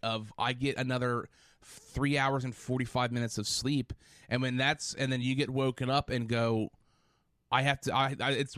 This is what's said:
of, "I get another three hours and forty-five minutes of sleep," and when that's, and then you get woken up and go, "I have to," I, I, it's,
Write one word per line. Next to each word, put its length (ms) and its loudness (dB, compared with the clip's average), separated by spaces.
of, 340 -4
"I 180 0
get 220 0
another 520 -2
three 560 -2
hours 240 2
and 100 -4
forty-five 600 0
minutes 260 -2
of 80 -4
sleep," 460 0
and 140 0
when 140 -2
that's, 360 0
and 200 0
then 80 0
you 160 0
get 140 0
woken 380 0
up 220 2
and 180 -2
go, 420 2
"I 100 4
have 200 0
to," 120 0
I, 260 2
I, 120 0
it's, 260 -2